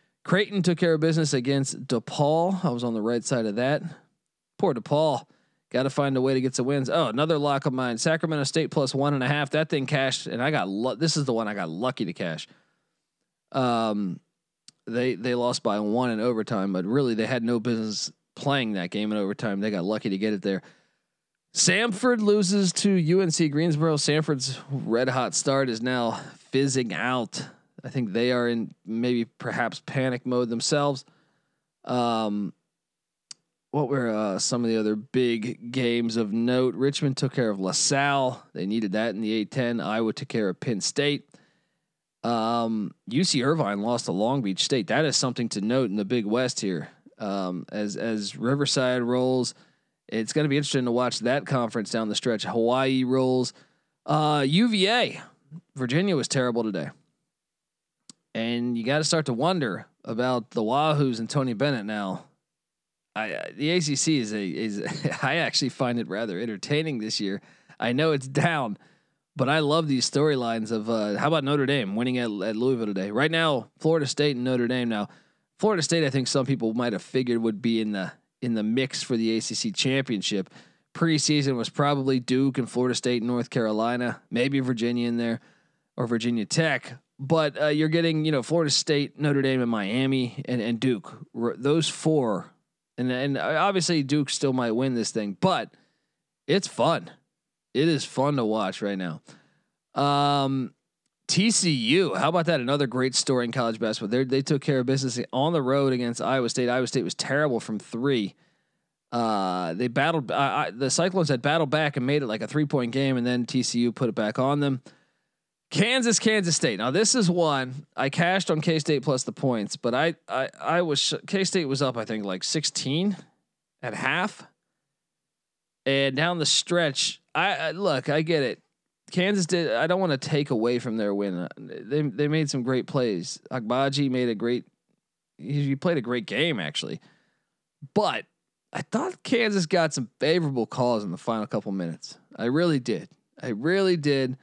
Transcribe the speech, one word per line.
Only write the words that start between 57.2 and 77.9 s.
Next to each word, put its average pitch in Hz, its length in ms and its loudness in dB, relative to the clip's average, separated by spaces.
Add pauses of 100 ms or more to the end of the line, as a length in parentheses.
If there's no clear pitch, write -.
And 120 420 -2
you 113 60 -4
gotta 147 220 0
start 156 220 0
to 127 60 0
wonder 135 540 -2 (160)
about 123 480 -2
the 117 100 -2
Wahoos 139 580 2
and 113 100 -6
Tony 131 240 0
Bennett 117 320 -2
now. 101 400 -6 (880)
I, 107 220 -6
I, 50 200 -8
the 143 160 -2
A 180 100 4
C 147 140 0
C 151 240 2
is 107 140 -4
a, 107 80 -4
is, 101 420 -4 (340)
<laughs> - 40 -8
I 143 160 0
actually 139 320 0
find 120 300 -2
it 110 80 -4
rather 95 320 -4
entertaining 131 600 -4
this 107 200 -4
year. 101 220 -4 (380)
I 117 120 0
know 151 220 2
it's 131 140 -2
down, 143 500 0 (580)
but 127 140 0
I 151 100 4
love 156 300 2
these 131 200 2
storylines 120 640 0
of, 110 180 -2
uh, 107 280 0
how 139 100 0
about 156 160 2
Notre 139 220 2
Dame 120 300 0
winning 127 220 0
at, 120 120 -2
at 104 260 -2
Louisville 120 300 0
today? 101 260 -4
Right 131 180 2
now, 156 400 0 (100)
Florida 156 280 2
State 147 300 0
and 123 80 -2
Notre 123 220 0
Dame. 123 200 0
Now, 107 220 -2 (500)
Florida 196 240 2
State, 165 220 2
I 135 40 2
think 127 180 0
some 135 180 2
people 113 280 0
might 120 200 0
have 92 100 -4
figured 123 360 0
would 110 220 -2
be 113 200 2
in 107 100 -2